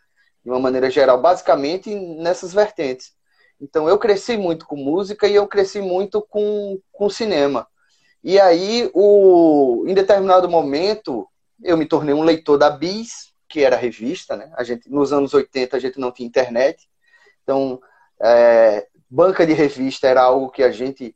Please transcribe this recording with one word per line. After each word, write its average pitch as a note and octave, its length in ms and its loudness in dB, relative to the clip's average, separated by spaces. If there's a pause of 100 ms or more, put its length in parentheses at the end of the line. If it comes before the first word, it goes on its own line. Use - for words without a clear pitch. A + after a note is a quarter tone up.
(460)
De A#2+ 40 -12
uma B2+ 100 -4
maneira C3 300 -2
geral, B2+ 320 4
basicamente F3 720 0
nessas F3 600 -8
vertentes. E3+ 580 -4 (480)
Então, D#3 300 -4
eu G3+ 100 2
cresci G#3 380 -2
muito E3+ 280 -6
com D3 120 -12
música F#3+ 500 -4
e G3+ 80 2
eu G3+ 100 2
cresci G3+ 360 -4
muito F#3+ 400 -6
com, G#3 580 -6 (120)
com G3+ 180 -4
cinema. D3 580 -4 (560)
E G3 160 2
aí, G3 540 2
o, E3+ 920 4
em F3+ 60 -2
determinado F#3+ 540 2
momento, D#3+ 800 -4 (360)
eu F3 120 0
me D#3 100 0
tornei D3 280 -2
um D#3 100 -2
leitor D#3+ 340 2
da D3 120 4
Bis, F3+ 640 -10 (160)
que D3+ 120 -4
era B2+ 140 4
revista, A#2+ 600 -8
né? G#2 200 -16
A B2 80 -6
gente, A#2 260 -10
nos C#3 220 -2
anos C#3 220 -2
oitenta, C3+ 440 -2
a - 20 -4
gente C3 200 -10
não B2 120 -6
tinha A#2+ 160 -14
internet. B2 600 -2 (560)
Então, C3+ 360 -4 (420)
é, A2+ 640 4 (220)
banca F3 360 2
de D#3 80 2
revista C#3 540 -2
era C3 140 4
algo B2+ 280 2
que - 140 -4
a B2 80 4
gente, B2+ 440 -10